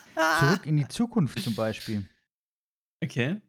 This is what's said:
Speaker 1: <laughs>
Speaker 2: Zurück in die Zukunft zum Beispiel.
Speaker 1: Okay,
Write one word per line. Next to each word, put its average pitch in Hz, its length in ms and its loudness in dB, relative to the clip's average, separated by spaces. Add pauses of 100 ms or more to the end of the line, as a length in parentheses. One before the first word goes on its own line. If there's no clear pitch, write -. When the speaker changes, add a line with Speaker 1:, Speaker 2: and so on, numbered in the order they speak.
(160)
Speaker 1:
<laughs> 160 240 2
Speaker 2:
Zurück 170 260 4
in 151 100 2
die 143 120 2
Zukunft - 500 -2
zum 107 160 -2
Beispiel. 110 540 -4 (960)
Speaker 1:
Okay, 143 440 -2